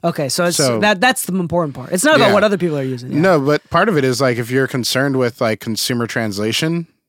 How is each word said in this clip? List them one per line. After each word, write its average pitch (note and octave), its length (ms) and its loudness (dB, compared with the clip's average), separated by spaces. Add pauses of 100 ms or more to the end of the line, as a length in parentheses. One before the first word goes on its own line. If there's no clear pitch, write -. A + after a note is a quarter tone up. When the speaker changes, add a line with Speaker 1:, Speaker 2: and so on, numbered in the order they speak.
Speaker 1:
Okay, D#3+ 280 -4
so F3 160 -2
it's, F3 100 -2
Speaker 2:
So B2+ 240 0
Speaker 1:
that, G#3 200 2
that's B3+ 260 2
the F#3 80 -4
important E3+ 420 -2
part. B2+ 160 -10
It's F3+ 120 -2
not D4+ 120 6
about G3 120 4
Speaker 2:
Yeah. - 40 4
Speaker 1:
what G3 100 4
other G3+ 140 2
people E3 220 -2
are C#3 40 -2
using. B2+ 300 -8
Yeah. C#3+ 80 0
Speaker 2:
No, F3 200 4
but C#3+ 280 0
part F#3+ 220 2
of E3 80 2
it C3+ 60 2
is, B2+ 140 0
like, B2+ 200 2
if A#2 120 -6
you're C3 160 2
concerned C3 520 -2
with, B2 240 -2
like, A2 180 0
consumer A#2 460 -4
translation, A#2 800 -4 (220)